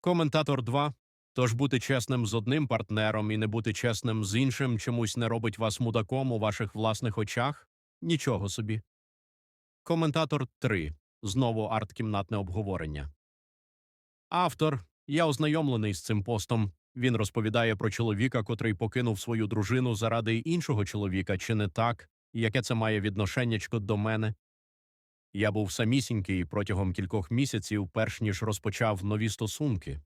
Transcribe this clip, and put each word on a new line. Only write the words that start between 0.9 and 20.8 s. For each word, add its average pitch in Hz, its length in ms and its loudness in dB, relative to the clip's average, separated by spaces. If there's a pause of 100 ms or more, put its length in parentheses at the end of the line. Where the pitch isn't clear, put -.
"Тож 127 200 2
бути 135 280 2
чесним 123 460 0
з 98 80 -4
одним 123 340 0
партнером 107 640 0
і 107 60 0
не 107 100 0
бути 110 260 -2
чесним 110 520 0
з 107 160 0
іншим 131 380 0
чомусь 117 380 -2
не 120 120 0
робить 113 300 -2
вас 110 220 0
мудаком 123 520 0
у 113 60 0
ваших 107 360 -2
власних 110 440 0
очах? 120 500 -2 (340)
Нічого 131 460 0
собі". 107 340 -4 (1000)
Коментатор 156 640 2 (120)
три: 85 360 0 (280)
"Знову 113 420 0
арткімнатне 107 720 -2
обговорення". 90 760 -4 (1160)
Автор: 156 560 0 (220)
"Я 160 200 2
ознайомлений 143 680 2
з - 80 -10
цим 107 200 0
постом. 107 500 0 (240)
Він 123 200 2
розповідає 110 600 2
про 110 140 0
чоловіка, 113 520 0
котрий 110 320 -2
покинув 113 460 0
свою 110 260 -2
дружину 113 480 2
заради 113 440 0
іншого 143 460 0